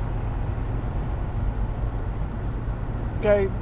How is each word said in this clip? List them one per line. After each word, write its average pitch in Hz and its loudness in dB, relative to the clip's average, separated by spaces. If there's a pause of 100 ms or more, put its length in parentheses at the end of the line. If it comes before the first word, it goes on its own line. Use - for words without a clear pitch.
(3250)
Okay? 202 6 (120)